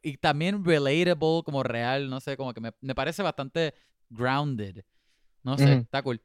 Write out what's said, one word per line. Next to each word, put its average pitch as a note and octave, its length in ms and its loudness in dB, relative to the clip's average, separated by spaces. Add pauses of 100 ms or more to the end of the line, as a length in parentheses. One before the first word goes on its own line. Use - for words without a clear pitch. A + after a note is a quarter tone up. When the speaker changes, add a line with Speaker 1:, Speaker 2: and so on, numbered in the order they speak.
(120)
Speaker 1:
y C3+ 60 -12
también F3 460 0
relatable, D#3+ 800 2
como C#3 180 -2
real, B2+ 480 -2
no C3 100 -6
sé, C#3 160 -6
como B2+ 180 -6
que A2 60 -12
me, A2+ 200 -8
me C3+ 160 -6
parece D#3 260 -4
bastante D3+ 520 -2 (360)
grounded. B2 760 -2 (580)
No B2+ 160 -2
sé, C#3+ 160 8
Speaker 2:
Ujú. B2 100 2
Speaker 1:
está C3+ 180 -4
cool. B2 220 -4